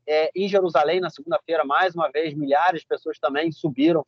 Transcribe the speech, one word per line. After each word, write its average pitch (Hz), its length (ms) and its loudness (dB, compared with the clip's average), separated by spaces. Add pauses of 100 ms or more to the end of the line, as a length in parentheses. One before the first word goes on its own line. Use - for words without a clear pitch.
é, 156 280 2
em 190 140 -2
Jerusalém, 175 500 2
na 175 100 -4
segunda-feira, 156 540 -2
mais 160 300 0
uma 160 160 -2
vez, 151 240 -4
milhares 151 480 0
de - 60 -20
pessoas 151 320 -6
também 151 320 -2
subiram, 156 560 0